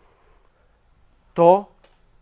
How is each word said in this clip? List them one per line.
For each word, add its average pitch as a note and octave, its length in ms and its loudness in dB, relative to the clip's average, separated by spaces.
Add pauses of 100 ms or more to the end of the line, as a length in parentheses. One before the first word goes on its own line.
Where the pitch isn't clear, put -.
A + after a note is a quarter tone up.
(1300)
to F#3 320 0 (560)